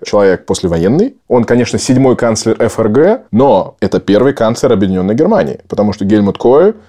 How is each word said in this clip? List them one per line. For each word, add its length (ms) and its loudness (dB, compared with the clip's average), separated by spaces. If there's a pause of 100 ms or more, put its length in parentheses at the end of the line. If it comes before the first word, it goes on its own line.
человек 400 0
послевоенный. 720 -2 (100)
Он, 160 2
конечно, 360 -2
седьмой 360 2
канцлер 440 -2
Ф 200 -2
Р 100 0
Г, 320 2 (100)
но 480 0
это 200 -2
первый 340 0
канцлер 400 0
Объединённой 420 -2
Германии, 520 0
потому 260 -2
что 120 -6
Гельмут 320 0
Коль 380 2 (140)